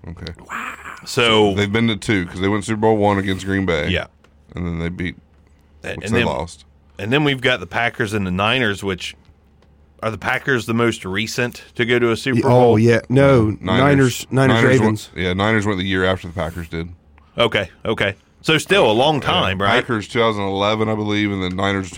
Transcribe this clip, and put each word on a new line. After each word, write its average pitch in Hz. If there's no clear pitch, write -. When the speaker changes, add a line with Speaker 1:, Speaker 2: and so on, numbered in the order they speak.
Speaker 1:
Okay. 82
Speaker 2:
So 110
Speaker 1:
They've 101
been 117
to 113
two 95
'cause 85
they 95
went 101
Super 107
Bowl 110
one 101
against 95
Green 98
Bay. 82
Speaker 2:
Yeah. 87
Speaker 1:
And 87
then 85
they 85
beat, 90
Speaker 2:
And, -
Speaker 1:
which -
Speaker 2:
and 110
Speaker 1:
they 120
Speaker 2:
then, 117
Speaker 1:
lost. 73
Speaker 2:
and 101
then 151
we've 139
got 127
the -
Packers 113
and 104
the 90
Niners, 104
which, 95
are 110
the 107
Packers 123
the 117
most 113
recent 110
to 120
go 123
to 117
a 110
Super 123
Speaker 3:
Y-, -
Speaker 2:
Bowl? 123
Speaker 3:
oh, -
yeah. 113
No, 135
Speaker 1:
No, 104
Niners. -
Speaker 3:
Niners, 131
Niners, -
Speaker 1:
Niners 120
Speaker 3:
Ravens. 107
Speaker 1:
went, 90
yeah, 90
Niners 104
went 104
the 92
year 92
after 92
the 85
Packers 82
did. 82
Speaker 2:
Okay, 113
okay. 104
So 160
still 175
a 107
long 139
Speaker 1:
Uh, 120
Speaker 2:
time, 110
right? 104
Speaker 1:
Packers 110
two -
thousand 110
eleven, 101
I 110
believe, 104
and 95
then 92
Niners 98
two -